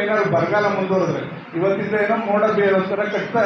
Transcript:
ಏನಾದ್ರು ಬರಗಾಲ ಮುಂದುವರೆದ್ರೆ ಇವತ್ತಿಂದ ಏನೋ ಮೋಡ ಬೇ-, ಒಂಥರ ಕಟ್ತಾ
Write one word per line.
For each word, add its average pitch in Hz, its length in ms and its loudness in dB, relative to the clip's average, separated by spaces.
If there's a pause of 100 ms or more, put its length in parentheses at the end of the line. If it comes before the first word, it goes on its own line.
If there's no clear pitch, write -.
ಏನಾದ್ರು 208 320 0
ಬರಗಾಲ 208 300 0 (120)
ಮುಂದುವರೆದ್ರೆ 185 460 0 (340)
ಇವತ್ತಿಂದ 196 460 0
ಏನೋ 220 140 0 (120)
ಮೋಡ 208 140 2 (140)
ಬೇ-, 196 220 4
ಒಂಥರ 196 220 -2 (140)
ಕಟ್ತಾ 240 300 -2